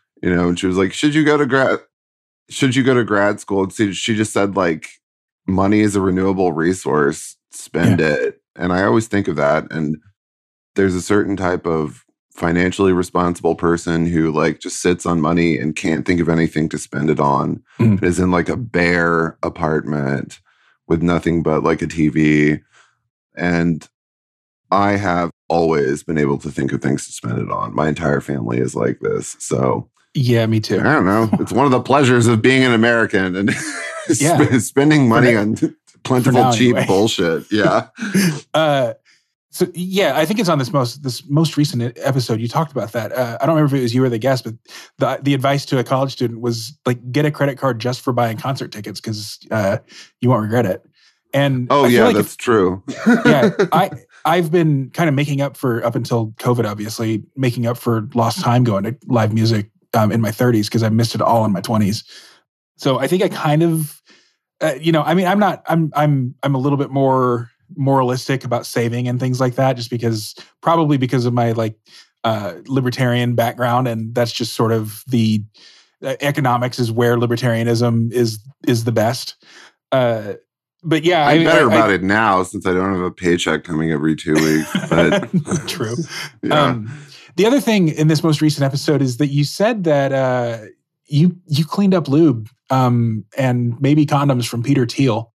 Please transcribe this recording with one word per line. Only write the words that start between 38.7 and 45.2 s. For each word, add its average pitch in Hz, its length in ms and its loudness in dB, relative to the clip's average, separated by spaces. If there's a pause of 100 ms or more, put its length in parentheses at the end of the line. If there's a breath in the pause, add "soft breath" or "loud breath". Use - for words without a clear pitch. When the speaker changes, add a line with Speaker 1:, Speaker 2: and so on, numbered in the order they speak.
Speaker 2:
so - 240 -2
yeah, 180 440 0
I 156 80 2
think 208 140 -2
it's 190 100 0
on 156 100 2
this 120 140 -4
most, 131 300 -2
this 127 260 -8
most 151 280 0
recent 143 240 0
e-, 120 200 -8
episode 123 400 -2
you 117 80 -4
talked 151 220 -4
about 120 220 -6
that. 110 200 -6
Uh, 120 280 -4
I 139 40 -2
don't 160 100 2
remember 147 200 2
if 135 40 0
it 127 40 0
was 117 100 0
you 127 100 2
or 131 60 2
the 117 80 -2
guest, 127 280 0
but 113 80 -10 (440 loud breath)
the, 123 260 -2